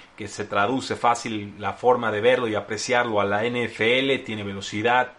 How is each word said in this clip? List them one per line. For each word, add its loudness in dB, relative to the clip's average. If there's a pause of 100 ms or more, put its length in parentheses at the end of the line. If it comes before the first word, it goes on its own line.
(180)
que -10
se -8
traduce 0
fácil -2
la -4
forma 2
de 0
verlo 4
y 0
apreciarlo 0
a 2
la 0
N -2
F 2
L. 2
Tiene -8
velocidad, -2